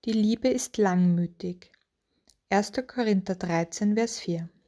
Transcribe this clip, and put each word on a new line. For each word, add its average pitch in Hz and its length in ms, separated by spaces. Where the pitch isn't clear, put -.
Die 226 60
Liebe 220 360
ist 254 300
langmütig. 180 920
Erster 208 360
Korinther 208 500
dreizehn, 175 640
Vers 226 240
vier. 165 280